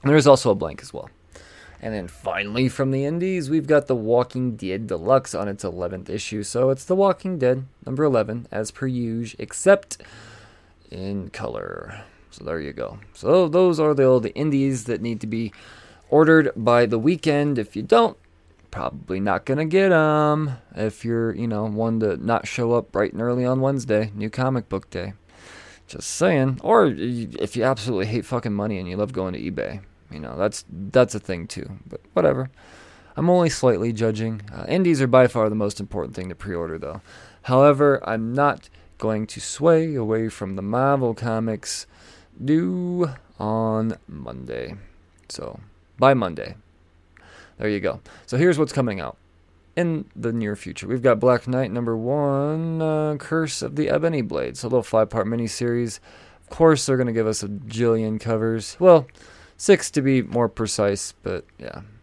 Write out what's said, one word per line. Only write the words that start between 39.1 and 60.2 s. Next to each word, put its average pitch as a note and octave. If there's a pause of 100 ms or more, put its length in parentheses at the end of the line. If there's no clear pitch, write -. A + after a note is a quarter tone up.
to -
sway D#3+
away A2+
from F#2+
the G2
Marvel B2
Comics A2 (560)
due F3 (280)
on A2 (100)
Monday. B1 (520)
So, - (380)
by C3+
Monday. F2+ (1040)
There A2
you G2+
go. F2+ (260)
So B2+
here's E3
what's D3+
coming A2+
out C2 (600)
in E3
the A#2
near G#2+
future. -
We've A#2+
got A#2+
Black B2
Knight B2+
number A#2
one, D3
uh, D3+
Curse D#3+
of D3
the D3+
Ebony D3+
Blade. C2
So -
a A2
little B2
five-part A2
miniseries. A#2+ (420)
Of -
course, D#3+
they're C3+
gonna B2
give A2+
us G#2+
a G#2
jillion A2
covers. A2+
Well, E3+ (500)
six -
to D3
be C3